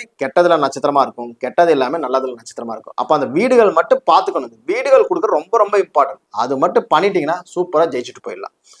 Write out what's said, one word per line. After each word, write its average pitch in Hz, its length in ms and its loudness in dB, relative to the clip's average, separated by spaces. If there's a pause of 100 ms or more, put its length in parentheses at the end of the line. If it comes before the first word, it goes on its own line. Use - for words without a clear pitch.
(200)
கெட்டதுல 170 440 2
நட்சத்திரமா 139 420 0
இருக்கும், 120 240 -10 (120)
கெட்டது 165 340 2
எல்லாமே 135 300 -2
நல்லதுல 131 340 -4
நட்சத்திரமா 117 360 -14
இருக்கும். - 260 -20
அப்ப 156 160 0
அந்த 135 180 -4
வீடுகள் 226 420 4
மட்டும் 262 320 2
பாத்துக்கணும். 165 400 0
இந்த 110 100 -20 (120)
வீடுகள் 262 380 2
கொடுக்க 180 280 0
ரொம்ப 170 260 -2
ரொம்ப 208 200 0
இம்பார்ட்டன்ட். - 380 -2 (200)
அது 131 220 -2
மட்டும் 208 300 0
பண்ணிட்டீங்கன்னா 180 440 0 (160)
சூப்பரா 175 400 0
ஜெயிச்சுட்டு 123 340 -10
போயிடலாம். 92 280 -14 (240)